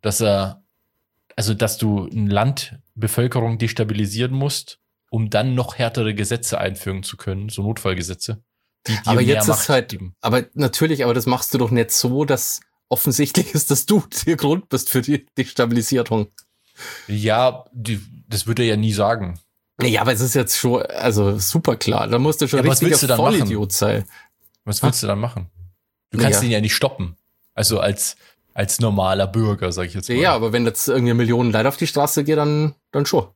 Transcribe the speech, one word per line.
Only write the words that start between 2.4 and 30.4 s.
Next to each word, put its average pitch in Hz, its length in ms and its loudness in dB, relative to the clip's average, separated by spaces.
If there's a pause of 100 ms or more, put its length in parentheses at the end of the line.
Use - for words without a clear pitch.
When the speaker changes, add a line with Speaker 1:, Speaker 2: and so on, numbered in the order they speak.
Speaker 1:
Bevölkerung 117 600 0
destabilisieren 110 760 -2
musst, 139 460 -4 (300)
um 110 200 -2
dann 117 260 0
noch 123 220 -2
härtere 110 360 0
Gesetze 110 460 -4
einführen 95 420 -6
zu - 160 -12
können, 98 320 -6
so 98 140 -6
Notfallgesetze, 95 800 -4 (440)
die 113 60 -2
dir 104 120 -2
Speaker 2:
Aber 110 160 2
Speaker 1:
mehr 110 140 4
Speaker 2:
jetzt 107 120 2
Speaker 1:
Macht 107 140 2
Speaker 2:
ist - 80 -4
halt, 131 200 2
Speaker 1:
geben. 92 320 -12
Speaker 2:
aber 120 320 0
natürlich, 143 500 0
aber 120 100 2
das 120 120 0
machst 127 280 0
du - 40 0
doch 120 140 2
nicht 117 200 2
so, 131 340 0
dass - 340 -2 (300)
offensichtlich - 680 0
ist, 147 160 0
dass 135 160 0
du 208 160 4 (120)
<laughs> - 100 -6
der 165 100 2
Grund 151 340 0
bist - 200 -2
für 127 120 2
die 143 240 -2 (120)
Destabilisierung. 117 920 0 (800)
Speaker 1:
Ja, 107 680 0
die, 110 260 -6 (280)
das 107 200 -4
würde 117 160 0
er 117 60 2
ja 107 80 2
nie 107 160 0
sagen. 101 460 0 (420)
Speaker 2:
Ja, 113 200 2
aber 123 120 2
es 107 80 0
ist 127 120 0
jetzt 127 240 0
schon, 123 260 0
also 104 560 2
super 131 360 0
klar. 107 320 -2
Da 117 120 0
musst 151 220 2
du 143 60 2
schon 139 120 0
Speaker 1:
Ja, - 40 2
aber 123 80 6
was 127 100 4
Speaker 2:
richtiger 170 100 4
Speaker 1:
willst 147 120 4
du - 40 0
dann 123 140 4
machen? 202 160 4
Speaker 2:
Vollidiot 104 360 0
sein. 107 320 0 (600)
Speaker 1:
Was 104 180 -4
willst 139 160 2
Speaker 2:
Ah. - 20 -4
Speaker 1:
du 104 60 -4
dann 101 120 -2
machen? 113 300 -8 (640)
Du 110 80 -4
kannst 107 220 4
Speaker 2:
Ja. 120 40 2
Speaker 1:
ihn 117 60 2
ja 107 100 2
nicht 107 140 0
stoppen. 90 420 -2 (360)
Also 107 280 0
als, - 340 -2 (380)
als - 260 -2
normaler 98 480 2
Bürger, 101 460 0
sag 90 140 -4
ich 80 60 -12
jetzt 98 160 -8
mal. 123 60 0
Speaker 2:
Ja, 165 180 4
aber 113 200 0